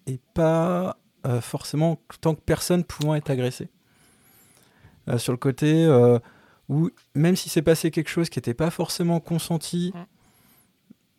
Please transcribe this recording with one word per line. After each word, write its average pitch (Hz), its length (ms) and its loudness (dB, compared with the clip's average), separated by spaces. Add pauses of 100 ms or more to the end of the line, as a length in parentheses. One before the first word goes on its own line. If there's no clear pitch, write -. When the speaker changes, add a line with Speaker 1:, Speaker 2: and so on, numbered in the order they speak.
Speaker 1:
et 131 120 -8 (140)
pas, 170 640 0 (280)
euh, 120 160 0
forcément 151 500 -2
en 156 80 -4 (220)
tant 160 140 0
que - 60 -14
personne 175 420 0
pouvant 151 320 -4
être 151 140 -4
agressée. 127 400 -4 (1400)
Euh, 123 100 -2
sur 127 160 -2
le 127 40 -4
côté, 151 480 2
euh, 120 340 6 (500)
où 156 220 0 (240)
même 170 200 2
si - 140 -8
c'est 156 140 0
passé 165 260 2
quelque 156 200 -4
chose 170 200 -2
qui - 80 -10
était 120 160 -4
pas 160 160 -2
forcément 170 500 -2
consenti, 175 760 -4
Speaker 2:
Mm. 170 60 -14 (1160)